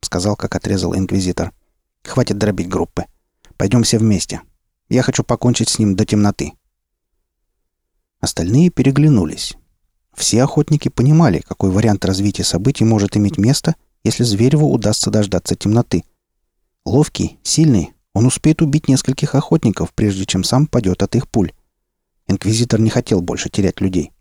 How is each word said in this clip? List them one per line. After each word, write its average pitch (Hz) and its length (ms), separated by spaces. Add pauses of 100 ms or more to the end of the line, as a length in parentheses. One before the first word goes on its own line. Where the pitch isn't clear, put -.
сказал, 98 340
как - 180
отрезал 92 400
инквизитор. 92 600 (480)
"Хватит - 340
дробить 101 320
группы. - 380 (500)
Пойдём 120 260
все 113 140
вместе. 107 460 (480)
Я 127 100
хочу 131 240
покончить 120 460
с - 80
ним 101 180
до 104 80
темноты". 104 480 (1700)
Остальные 117 480
переглянулись. 135 880 (560)
Все - 300
охотники 147 480
понимали, 139 500
какой - 300
вариант 104 340
развития 95 400
событий 110 400
может 107 320
иметь 101 220
место, 131 360 (280)
если 113 200
Звереву 123 480
удастся 104 400
дождаться 98 460
темноты. 104 480 (800)
Ловкий, - 580
сильный, 131 520 (180)
он 113 140
успеет 156 340
убить 151 260
нескольких - 480
охотников, 127 600
прежде 98 320
чем 92 180
сам 143 220
падёт 95 360
от 101 140
их - 100
пуль. 95 260 (720)
Инквизитор 110 540
не 110 100
хотел 107 320
больше - 260
терять - 320
людей. 92 400